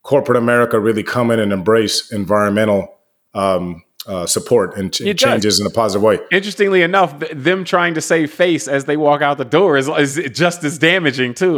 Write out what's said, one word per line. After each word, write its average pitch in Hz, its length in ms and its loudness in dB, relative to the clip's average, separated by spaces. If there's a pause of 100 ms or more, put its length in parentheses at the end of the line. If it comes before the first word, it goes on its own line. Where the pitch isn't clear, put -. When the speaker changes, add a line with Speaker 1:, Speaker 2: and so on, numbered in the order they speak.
Speaker 1:
corporate 131 340 0
America 120 420 2
really 107 240 0
come 120 280 -2
in 113 100 2
and 104 120 0
embrace 101 600 0
environmental, 104 840 0 (340)
um, 90 500 -2 (240)
uh, 92 180 -6
support 98 540 0
and 95 160 -6
ch-, - 80 -8
Speaker 2:
It 202 160 -2
does. 269 120 2
Speaker 1:
changes 107 300 0
in 101 60 -2
a 92 40 -4
positive 104 320 0
way. 107 160 4 (140)
Speaker 2:
Interestingly 196 480 2
enough, 170 400 0
th-, 156 140 -8
them 175 300 0
trying 175 300 0
to 160 60 -4
save 160 320 0
face 175 340 0
as 139 200 -2
they 151 100 0
walk 147 240 2
out 143 160 0
the 139 80 -6
door 151 320 4
is, 135 120 0
is 147 300 0 (140)
just 170 320 -2
as 143 140 -4
damaging 135 560 0
too. 185 240 0